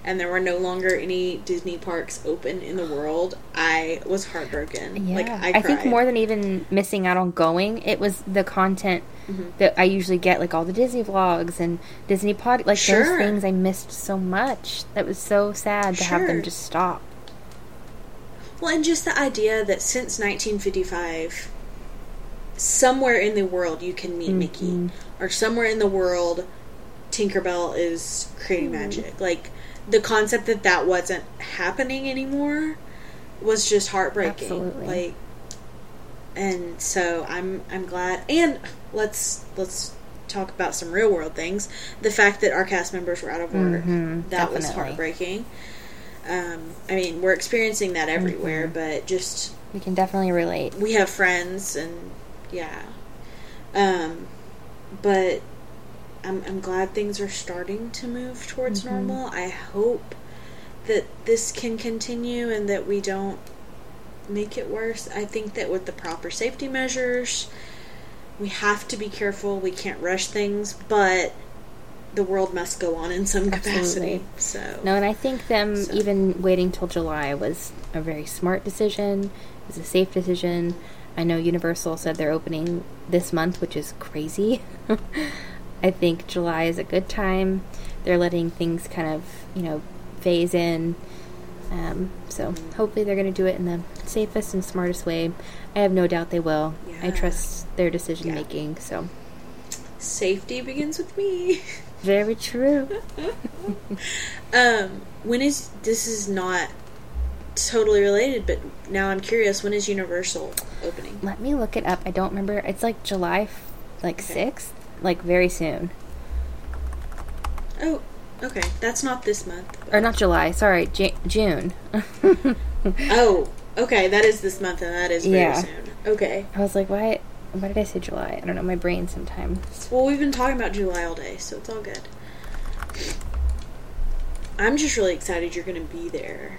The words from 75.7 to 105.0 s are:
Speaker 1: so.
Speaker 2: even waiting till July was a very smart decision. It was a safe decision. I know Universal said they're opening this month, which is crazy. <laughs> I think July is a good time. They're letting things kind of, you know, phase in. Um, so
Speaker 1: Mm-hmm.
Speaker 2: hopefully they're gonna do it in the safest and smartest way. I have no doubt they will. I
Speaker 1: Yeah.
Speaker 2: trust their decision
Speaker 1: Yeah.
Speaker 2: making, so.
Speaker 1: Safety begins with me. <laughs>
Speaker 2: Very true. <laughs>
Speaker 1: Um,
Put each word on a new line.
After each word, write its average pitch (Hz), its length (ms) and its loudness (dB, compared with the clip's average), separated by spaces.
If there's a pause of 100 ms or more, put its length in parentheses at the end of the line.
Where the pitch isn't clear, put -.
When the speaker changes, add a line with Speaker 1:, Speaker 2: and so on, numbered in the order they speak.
Speaker 1:
so. 202 180 0
Speaker 2:
even 196 480 4
waiting 185 300 4
till 180 160 -2
July 151 460 0
was 143 380 -4 (220)
a 160 80 -2
very 156 240 -4
smart 185 380 0
decision. 202 640 0
It - 420 -10
was - 100 -10
a 170 60 -8
safe 185 300 4
decision. 175 640 0 (420)
I 165 60 0
know 165 140 4
Universal 170 600 0
said 160 180 -2
they're 156 160 2
opening 165 520 -2 (260)
this 175 240 2
month, 175 280 2
which 170 140 -4
is 147 240 -6
crazy. 196 640 0 (600)
<laughs> - 640 -8
I 185 80 6
think 170 360 2
July 170 360 0
is 170 140 2
a - 60 -4
good 190 260 0
time. 190 520 2 (420)
They're 180 140 4
letting 175 340 2
things 170 360 -2
kind 165 260 -4
of, 156 100 -4 (320)
you 190 80 -4
know, 156 180 -2 (400)
phase 175 320 4
in. 170 420 2 (760)
Um, 175 400 -2 (180)
so - 220 -4
Speaker 1:
Mm-hmm. 165 220 -6
Speaker 2:
hopefully 214 300 0
they're 202 120 2
gonna 190 160 2
do 185 140 2
it 185 140 2
in 180 60 0
the 175 160 -2 (240)
safest 214 480 -2
and 185 100 0
smartest 180 420 -2
way. 165 260 0 (440)
I 208 40 0
have 202 120 6
no 185 160 6
doubt 170 240 2
they 175 80 2
will. 156 340 2 (280)
I 175 60 -2
Speaker 1:
Yeah. 185 40 0
Speaker 2:
trust - 640 0
their 175 160 4
decision 165 380 -2
Speaker 1:
Yeah. 160 60 -2
Speaker 2:
making, 151 420 -4
so. - 300 -6 (920)
Speaker 1:
Safety 196 640 -2
begins 294 360 -4
with - 200 -6
me. 370 440 2 (200)
<laughs> - 220 -14
Speaker 2:
Very 208 320 4
true. 269 520 4 (300)
<laughs> 302 100 -4 (1300)
Speaker 1:
Um, 214 480 6 (220)